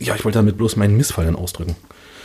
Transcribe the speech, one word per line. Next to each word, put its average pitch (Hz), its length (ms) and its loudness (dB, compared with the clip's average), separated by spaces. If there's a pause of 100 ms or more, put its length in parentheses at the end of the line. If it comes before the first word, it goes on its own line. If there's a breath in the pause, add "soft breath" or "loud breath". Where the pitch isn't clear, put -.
Ja, 123 120 -2
ich - 100 -6
wollte 110 140 0
damit 104 200 4
bloß 110 180 0
meinen 104 220 4
Missfallen 82 360 0
ausdrücken. 87 420 -6 (480 loud breath)